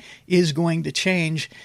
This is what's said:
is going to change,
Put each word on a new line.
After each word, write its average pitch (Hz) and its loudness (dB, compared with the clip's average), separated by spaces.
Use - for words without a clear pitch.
is 180 4
going 165 0
to 147 -6
change, 160 -2